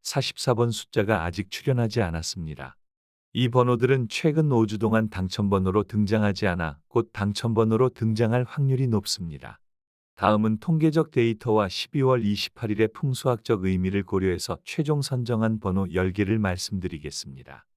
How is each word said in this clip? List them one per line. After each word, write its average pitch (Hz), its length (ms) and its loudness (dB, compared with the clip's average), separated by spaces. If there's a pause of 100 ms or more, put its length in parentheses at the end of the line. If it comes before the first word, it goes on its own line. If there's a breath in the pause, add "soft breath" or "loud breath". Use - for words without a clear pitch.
사십사 - 540 -2
번 117 160 0
숫자가 104 520 0
아직 90 280 -4
출현하지 120 500 -2
않았습니다. 80 760 -6 (560)
이 120 160 2
번호들은 123 600 2
최근 156 420 2
오 113 140 4
주 104 140 -6
동안 110 300 2
당첨번호로 95 760 0
등장하지 104 640 0
않아 85 400 -2
곧 - 260 -2
당첨번호로 110 760 2
등장할 113 580 0
확률이 135 400 0
높습니다. 85 720 -4 (560)
다음은 107 420 2
통계적 156 540 2
데이터와 110 560 2
십이월 127 580 0
이십팔 104 460 -4
일의 107 220 2
풍수학적 123 720 -2
의미를 95 360 0
고려해서 92 640 -2
최종 147 380 -2
선정한 113 560 0
번호 95 340 -2
열 92 180 0
개를 104 280 0
말씀드리겠습니다. 80 1400 -6